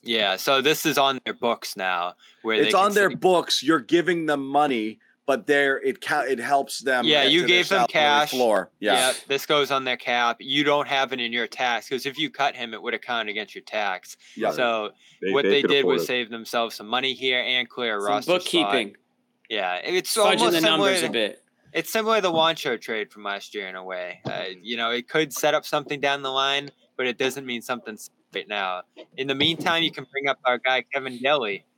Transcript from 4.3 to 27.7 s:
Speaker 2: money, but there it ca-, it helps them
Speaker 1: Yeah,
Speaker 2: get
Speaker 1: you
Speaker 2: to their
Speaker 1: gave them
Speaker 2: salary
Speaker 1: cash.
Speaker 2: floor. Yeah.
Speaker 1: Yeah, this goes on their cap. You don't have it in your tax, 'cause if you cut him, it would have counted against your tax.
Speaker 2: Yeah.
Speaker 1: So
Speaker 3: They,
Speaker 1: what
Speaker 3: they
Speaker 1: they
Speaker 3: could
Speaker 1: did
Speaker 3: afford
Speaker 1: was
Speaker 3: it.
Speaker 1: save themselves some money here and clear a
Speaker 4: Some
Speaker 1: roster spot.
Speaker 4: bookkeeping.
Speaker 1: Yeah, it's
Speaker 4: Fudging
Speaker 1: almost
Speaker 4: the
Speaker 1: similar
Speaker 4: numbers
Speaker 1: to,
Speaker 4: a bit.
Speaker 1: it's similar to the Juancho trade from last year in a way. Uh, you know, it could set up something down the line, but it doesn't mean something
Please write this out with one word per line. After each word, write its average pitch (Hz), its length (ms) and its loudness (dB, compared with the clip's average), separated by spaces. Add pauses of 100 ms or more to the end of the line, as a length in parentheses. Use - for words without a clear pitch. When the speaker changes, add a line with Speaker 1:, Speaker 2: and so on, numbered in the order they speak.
Speaker 2:
money, 135 540 0 (280)
but 127 200 0
there 143 340 4
it 131 200 -2
ca-, 151 240 -2
it 123 160 -2
helps 135 400 0
them 151 240 0
Speaker 1:
Yeah, 151 200 4
Speaker 2:
get 139 80 4
Speaker 1:
you 175 100 4
Speaker 2:
to - 40 0
their 175 120 4
Speaker 1:
gave 175 100 0
them 196 80 2 (120)
Speaker 2:
salary - 40 -
Speaker 1:
cash. 147 380 4
Speaker 2:
floor. 110 400 2 (100)
Yeah. 101 140 2
Speaker 1:
Yeah, 143 180 4 (160)
this 139 180 -2
goes 143 240 2
on 135 140 0
their 123 140 -2
cap. 120 420 0
You 139 240 0
don't 143 240 2
have 135 240 0
it 123 80 -6
in 117 120 -4
your 120 140 -2
tax, 120 420 -4
'cause 123 180 -4
if 131 120 -8
you 151 120 -4
cut 139 260 -2
him, 117 180 -10
it 98 80 -12
would 117 120 -4
have 110 80 -6
counted 113 280 -4
against 104 240 -8
your 95 80 -16
tax. 101 540 -6 (200)
Speaker 2:
Yeah. 107 140 0
Speaker 1:
So 113 400 -2 (300)
Speaker 3:
They, 95 100 -2
Speaker 1:
what 139 140 2
Speaker 3:
they 147 60 4
Speaker 1:
they 143 120 4
Speaker 3:
could - 80 2
Speaker 1:
did 139 100 4
Speaker 3:
afford 104 140 2
Speaker 1:
was - 80 -2
Speaker 3:
it. - 40 -6
Speaker 1:
save 123 240 -4
themselves 117 440 -4
some 107 140 -16
money 131 240 -2
here 127 260 0
and 123 300 -2
clear 113 300 -4
a - 20 -2
Speaker 4:
Some 101 100 -2
Speaker 1:
roster 104 120 0 (180)
spot. - 0 -
Speaker 4:
bookkeeping. 113 560 0 (520)
Speaker 1:
Yeah, 92 360 -2
it's 180 320 -2
Speaker 4:
Fudging 226 40 2 (180)
Speaker 1:
almost - 20 0 (120)
Speaker 4:
the 170 100 2
Speaker 1:
similar 160 160 4
Speaker 4:
numbers 190 240 2
Speaker 1:
to, 165 40 0
Speaker 4:
a - 40 -2
bit. 107 320 -2 (300)
Speaker 1:
it's 160 200 -4
similar 220 240 2
to 208 60 2
the 180 100 2
Juancho 160 480 2
trade 107 320 -6
from 104 100 -20
last 101 320 -8
year 98 140 -8
in 92 80 -12
a 92 80 -12
way. 90 400 -10
Uh, 92 220 -6 (140)
you 117 160 -8
know, 117 140 -2
it 123 180 -4
could 156 240 -2
set 147 220 0
up 147 120 0
something 143 340 -4
down 139 220 0
the 135 100 -6
line, 139 380 0 (260)
but 127 100 -2
it 123 120 -4
doesn't 131 280 -2
mean 120 160 -6
something 117 320 -8